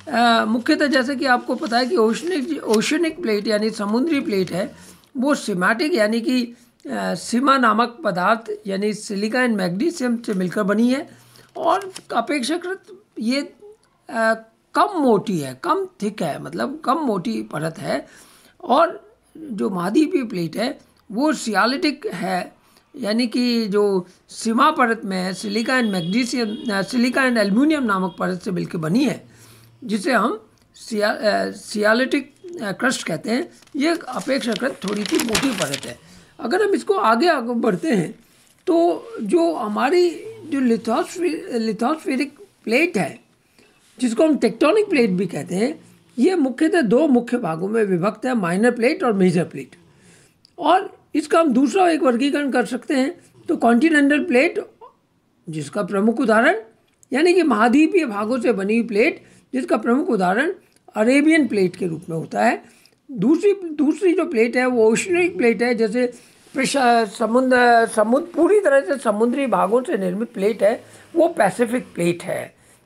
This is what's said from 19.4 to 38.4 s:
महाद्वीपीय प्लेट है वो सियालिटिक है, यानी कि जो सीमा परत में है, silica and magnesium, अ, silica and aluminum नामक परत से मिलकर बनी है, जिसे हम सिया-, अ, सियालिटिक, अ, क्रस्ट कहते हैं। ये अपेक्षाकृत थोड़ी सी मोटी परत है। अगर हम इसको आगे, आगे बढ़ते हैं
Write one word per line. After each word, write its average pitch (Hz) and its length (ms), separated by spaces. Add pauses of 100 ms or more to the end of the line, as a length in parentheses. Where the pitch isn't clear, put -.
महाद्वीपीय 262 520
प्लेट 170 340
है 240 220 (340)
वो 285 200
सियालिटिक 233 720
है, 185 460 (440)
यानी 226 300
कि 233 400
जो 196 400 (220)
सीमा 247 420
परत 233 340
में 190 120
है, 185 160
silica 214 380
and 240 240
magnesium, 226 760
अ, 196 120
silica 240 340
and 247 280
aluminum 277 360
नामक 190 380
परत 185 220
से 196 100
मिलकर 175 280
बनी 170 260
है, 165 200 (600)
जिसे 220 280
हम 247 340 (280)
सिया-, 208 420
अ, 196 340
सियालिटिक, 220 840 (280)
अ, 202 100
क्रस्ट 247 340
कहते 165 240
हैं। 285 200 (260)
ये 285 120 (200)
अपेक्षाकृत 247 760
थोड़ी 202 200
सी 302 120
मोटी 254 340
परत 151 360
है। - 120 (420)
अगर 269 220
हम 403 120
इसको 302 200
आगे, 240 340
आगे 247 260
बढ़ते 233 340
हैं 196 300 (480)